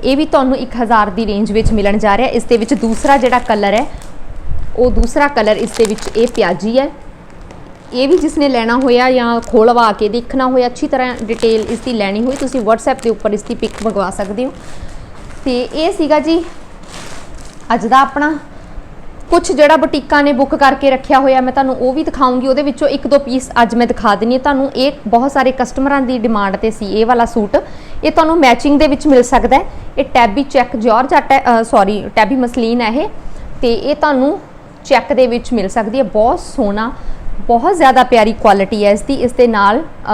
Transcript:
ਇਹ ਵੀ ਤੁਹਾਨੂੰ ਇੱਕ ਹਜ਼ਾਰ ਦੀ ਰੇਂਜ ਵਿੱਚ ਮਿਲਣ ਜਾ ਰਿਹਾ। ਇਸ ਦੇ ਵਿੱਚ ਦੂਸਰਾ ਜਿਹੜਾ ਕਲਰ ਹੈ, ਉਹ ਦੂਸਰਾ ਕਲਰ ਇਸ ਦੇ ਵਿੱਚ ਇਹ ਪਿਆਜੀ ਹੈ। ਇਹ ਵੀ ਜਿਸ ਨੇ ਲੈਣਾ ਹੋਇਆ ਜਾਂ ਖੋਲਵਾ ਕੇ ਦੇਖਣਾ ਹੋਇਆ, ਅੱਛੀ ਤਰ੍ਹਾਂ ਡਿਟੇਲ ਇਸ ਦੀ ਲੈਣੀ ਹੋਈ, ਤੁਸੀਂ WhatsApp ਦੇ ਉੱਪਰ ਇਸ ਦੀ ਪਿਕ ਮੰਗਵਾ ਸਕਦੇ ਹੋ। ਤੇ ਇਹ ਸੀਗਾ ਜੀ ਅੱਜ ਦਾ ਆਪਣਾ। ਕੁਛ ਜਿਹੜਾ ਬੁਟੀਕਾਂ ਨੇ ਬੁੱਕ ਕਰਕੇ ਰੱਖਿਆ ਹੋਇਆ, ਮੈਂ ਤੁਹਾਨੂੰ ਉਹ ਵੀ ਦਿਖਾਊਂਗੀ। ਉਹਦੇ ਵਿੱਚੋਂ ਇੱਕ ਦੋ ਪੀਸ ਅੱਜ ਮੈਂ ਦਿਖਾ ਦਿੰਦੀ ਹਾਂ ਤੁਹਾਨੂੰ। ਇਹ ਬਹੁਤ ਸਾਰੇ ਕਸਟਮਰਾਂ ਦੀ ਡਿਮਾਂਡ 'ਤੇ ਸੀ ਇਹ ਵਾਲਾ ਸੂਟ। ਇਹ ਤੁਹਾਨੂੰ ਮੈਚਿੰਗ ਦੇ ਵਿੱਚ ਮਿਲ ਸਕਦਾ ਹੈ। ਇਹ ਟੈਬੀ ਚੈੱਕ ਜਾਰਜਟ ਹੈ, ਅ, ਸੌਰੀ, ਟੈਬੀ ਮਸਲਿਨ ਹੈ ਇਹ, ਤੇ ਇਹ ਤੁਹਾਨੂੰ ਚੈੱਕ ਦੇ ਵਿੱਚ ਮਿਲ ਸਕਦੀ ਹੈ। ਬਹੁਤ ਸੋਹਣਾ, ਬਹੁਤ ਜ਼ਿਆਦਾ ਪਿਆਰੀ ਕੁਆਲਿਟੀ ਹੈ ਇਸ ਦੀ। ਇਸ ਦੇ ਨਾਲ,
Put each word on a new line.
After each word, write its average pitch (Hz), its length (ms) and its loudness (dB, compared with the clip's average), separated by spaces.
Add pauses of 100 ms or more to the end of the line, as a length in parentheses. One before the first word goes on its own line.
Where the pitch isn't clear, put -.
ਇਹ 262 120 2
ਵੀ 302 100 0
ਤੁਹਾਨੂੰ 269 300 2
ਇੱਕ 254 140 -8 (120)
ਹਜ਼ਾਰ 214 280 2
ਦੀ 214 160 -4
ਰੇਂਜ 208 260 -2
ਵਿੱਚ - 200 2
ਮਿਲਣ 202 260 2
ਜਾ 208 180 2
ਰਿਹਾ। 247 120 0
ਇਸ - 160 -2
ਦੇ 240 120 2
ਵਿੱਚ 220 180 0
ਦੂਸਰਾ 226 420 2
ਜਿਹੜਾ 247 220 2
ਕਲਰ 202 360 0
ਹੈ, 254 120 0 (880)
ਉਹ 247 140 2
ਦੂਸਰਾ 277 380 2
ਕਲਰ 220 280 2
ਇਸ 220 140 -4
ਦੇ - 140 0
ਵਿੱਚ - 320 -4
ਇਹ 226 180 2
ਪਿਆਜੀ 202 440 0
ਹੈ। 285 120 0 (1000)
ਇਹ 254 160 0
ਵੀ 349 100 4
ਜਿਸ 311 200 -2
ਨੇ 285 100 2
ਲੈਣਾ 240 280 0
ਹੋਇਆ 254 340 2
ਜਾਂ 233 300 0
ਖੋਲਵਾ 233 520 4
ਕੇ 208 160 -2
ਦੇਖਣਾ 240 380 -2
ਹੋਇਆ, 254 200 2
ਅੱਛੀ 247 220 -4
ਤਰ੍ਹਾਂ 254 340 -2
ਡਿਟੇਲ 226 480 0
ਇਸ 233 80 -4
ਦੀ 254 140 -6
ਲੈਣੀ 208 300 -2
ਹੋਈ, 269 140 -2
ਤੁਸੀਂ 262 240 -4
WhatsApp 226 420 -2
ਦੇ 233 80 -2
ਉੱਪਰ 214 220 -2
ਇਸ 208 100 -4
ਦੀ 240 120 -8
ਪਿਕ - 160 -6 (140)
ਮੰਗਵਾ 196 260 -2
ਸਕਦੇ 202 340 -6
ਹੋ। 285 80 -6 (920)
ਤੇ 247 180 -2
ਇਹ 311 300 -4
ਸੀਗਾ 302 260 0
ਜੀ 330 260 0 (1300)
ਅੱਜ 226 120 -4
ਦਾ 254 140 4
ਆਪਣਾ। 285 380 0 (920)
ਕੁਛ - 220 2
ਜਿਹੜਾ 294 240 6
ਬੁਟੀਕਾਂ 294 460 0
ਨੇ 285 100 2
ਬੁੱਕ 269 220 0
ਕਰਕੇ 269 360 2
ਰੱਖਿਆ 262 280 2
ਹੋਇਆ, 262 220 4
ਮੈਂ 254 120 -2
ਤੁਹਾਨੂੰ 262 240 0
ਉਹ 254 160 0
ਵੀ 311 120 -2
ਦਿਖਾਊਂਗੀ। 254 440 0
ਉਹਦੇ 262 140 2
ਵਿੱਚੋਂ 285 260 -2
ਇੱਕ 285 180 -2
ਦੋ 269 120 4
ਪੀਸ 254 320 -4 (120)
ਅੱਜ 226 120 2
ਮੈਂ 240 120 2
ਦਿਖਾ 226 280 0
ਦਿੰਦੀ 220 200 0
ਹਾਂ 254 60 0
ਤੁਹਾਨੂੰ। 269 360 0
ਇਹ 262 160 2 (140)
ਬਹੁਤ 233 260 2
ਸਾਰੇ 262 200 2
ਕਸਟਮਰਾਂ 269 480 -2
ਦੀ 254 180 -2
ਡਿਮਾਂਡ 208 360 0
'ਤੇ 220 160 -2
ਸੀ 208 300 -4
ਇਹ 220 60 4
ਵਾਲਾ 240 180 2
ਸੂਟ। 226 320 -2 (480)
ਇਹ 302 80 2
ਤੁਹਾਨੂੰ 330 260 2
ਮੈਚਿੰਗ 277 400 4
ਦੇ 311 80 4
ਵਿੱਚ 285 200 0
ਮਿਲ 262 160 6
ਸਕਦਾ 240 340 2
ਹੈ। - 80 2 (340)
ਇਹ 285 60 2
ਟੈਬੀ 240 380 2
ਚੈੱਕ 262 340 0
ਜਾਰਜਟ 254 560 2
ਹੈ, 247 280 4
ਅ, 226 40 0
ਸੌਰੀ, 208 520 0
ਟੈਬੀ 214 200 2
ਮਸਲਿਨ 240 440 0
ਹੈ 226 80 0
ਇਹ, 294 200 -2 (540)
ਤੇ 240 120 2
ਇਹ 277 200 -2
ਤੁਹਾਨੂੰ 294 460 0 (440)
ਚੈੱਕ 247 280 2
ਦੇ 254 140 4
ਵਿੱਚ 233 260 -4
ਮਿਲ 196 160 0
ਸਕਦੀ 214 300 -2
ਹੈ। 269 40 2
ਬਹੁਤ 226 380 0
ਸੋਹਣਾ, 220 520 -4 (540)
ਬਹੁਤ 254 300 2
ਜ਼ਿਆਦਾ 262 260 6
ਪਿਆਰੀ 220 300 4
ਕੁਆਲਿਟੀ 202 520 2
ਹੈ 202 60 6
ਇਸ 208 120 2
ਦੀ। 277 120 -2
ਇਸ 240 180 -2
ਦੇ 247 140 4
ਨਾਲ, 220 380 2 (300)